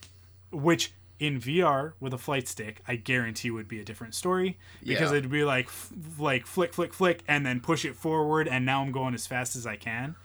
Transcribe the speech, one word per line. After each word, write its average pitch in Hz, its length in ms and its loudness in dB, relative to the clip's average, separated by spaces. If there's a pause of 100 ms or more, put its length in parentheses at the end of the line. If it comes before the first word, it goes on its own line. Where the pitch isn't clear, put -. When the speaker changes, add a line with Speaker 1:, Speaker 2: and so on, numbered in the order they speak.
(520)
Speaker 1:
which 165 420 2 (260)
in 147 200 0
V 143 220 2
R 147 380 4
with 135 140 -4
a 123 40 -4
flight 139 300 -2
stick, 107 400 -8
I 127 80 -2
guarantee 120 560 0
would 110 160 -6
be 110 120 -8
a 101 60 -10
different 110 300 -10
story, 185 420 2 (260)
because 143 280 2
Speaker 2:
Yeah. 147 80 4
Speaker 1:
it'd 131 120 -2
be 147 140 2
like, 127 220 2
f-, - 240 -14 (280)
like, 139 260 0
flick, - 280 0
flick, 175 200 -2
flick, 175 340 2
and 147 180 2
then 127 160 0
push 160 240 0
it 135 100 -6
forward, 156 520 2
and 127 180 0
now 135 160 2
I'm 139 100 -2
going 131 220 -2
as 113 120 -4
fast 127 300 -4
as 120 100 -8
I 107 120 -4
can, 120 480 -6